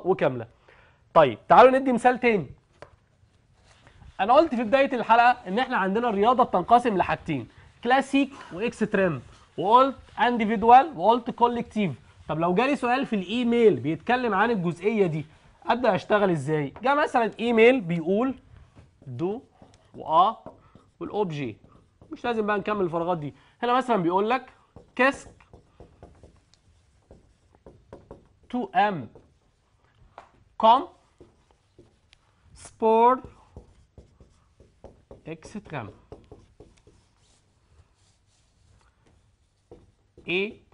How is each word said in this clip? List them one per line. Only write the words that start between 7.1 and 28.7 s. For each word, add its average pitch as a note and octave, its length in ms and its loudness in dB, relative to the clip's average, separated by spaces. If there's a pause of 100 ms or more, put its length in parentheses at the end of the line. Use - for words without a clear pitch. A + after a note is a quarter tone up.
كلاسيك C4+ 460 0 (240)
وإكستريم، F#3+ 680 -4 (360)
وقلت A#3+ 380 4 (240)
انديفيدوال A#3 800 4
وقلت A3+ 320 0
كولكتيف. A#3 640 -4 (360)
طب D#3 120 -6
لو F3 140 -2
جالي B3+ 220 0
سؤال B3 300 -2
في A3+ 100 -6
الإيميل A3 640 0
بيتكلم G#3+ 540 -4
عن G#3+ 180 0
الجزئية F#3+ 560 -2
دي، D3+ 180 -6 (400)
أبدأ A#3 300 0
أشتغل G3+ 340 0
إزاي؟ D3+ 440 -4 (100)
جه C4 100 0
مثلًا C4 460 -2
إيميل A#3 420 4
بيقول F3+ 540 -4 (720)
دو E3+ 340 -8 (540)
وآ F3+ 400 0 (640)
والأوبجي، D#3 580 -8 (540)
مش - 120 -16
لازم A3+ 220 -4
بقى G#3 120 -2
نكمل G3+ 280 -4
الفراغات E3+ 320 -4
دي. D3 160 -12 (300)
هنا A#3+ 100 -2
مثلًا B3 240 0
بيقول F#3 320 -2
لك B3 160 -4 (500)
كاسك C4+ 340 0 (3250)
تو B3 260 -8